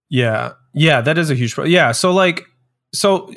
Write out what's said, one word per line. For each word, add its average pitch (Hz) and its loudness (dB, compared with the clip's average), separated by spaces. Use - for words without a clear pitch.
Yeah. 120 -2
Yeah, 147 2
that 151 0
is 165 0
a 139 -2
huge 123 -4
pro-, 143 -6
yeah. 160 2
So, 180 0
like, 180 0
so, 190 0